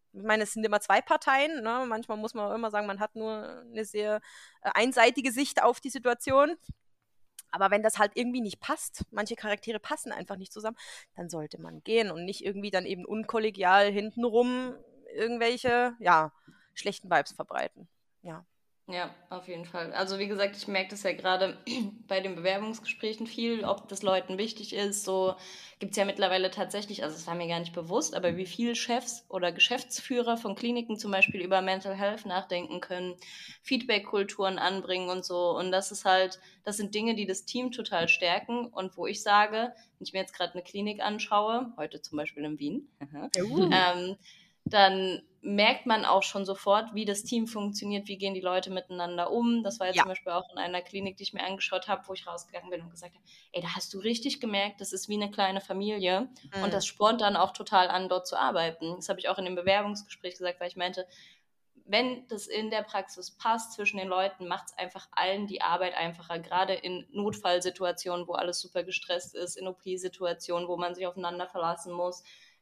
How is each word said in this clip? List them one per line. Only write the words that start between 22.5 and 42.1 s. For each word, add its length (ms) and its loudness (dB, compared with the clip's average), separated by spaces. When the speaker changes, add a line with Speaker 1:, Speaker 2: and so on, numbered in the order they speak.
Speaker 2:
viel, 380 -2
ob 240 -2
das 160 -10
Leuten 340 2
wichtig 360 -6
ist. 320 -2
So 300 2
gibt's 180 -6
ja 60 4
mittlerweile 480 2
tatsächlich, 520 -6
also 120 -4
es 100 -12
war 100 -4
mir 120 -4
gar 120 -2
nicht 140 -8
bewusst, 420 -2
aber 200 0
wie 100 -4
viel 300 -2
Chefs 540 -4
oder 240 0
Geschäftsführer 840 2
von 200 -4
Kliniken 420 -2
zum 140 -4
Beispiel 300 2
über 200 4
Mental 340 -2
Health 300 -2
nachdenken 560 -4
können, 340 -6
Feedback-Kulturen 960 0
anbringen 500 0
und 140 -4
so. 340 0
Und 140 -2
das 220 0
ist 100 -10
halt, 360 4
das 100 -4
sind 180 -4
Dinge, 220 0
die 120 -2
das 180 -4
Team 260 -4
total 380 -2
stärken. 580 2
Und 300 -6
wo 100 -4
ich 160 -6
sage, 500 4
wenn 60 -12
ich 60 -8
mir 80 -2
jetzt 140 -4
gerade 200 -4
eine 100 -8
Klinik 380 -6
anschaue, 760 0
heute 240 -8
zum 160 -8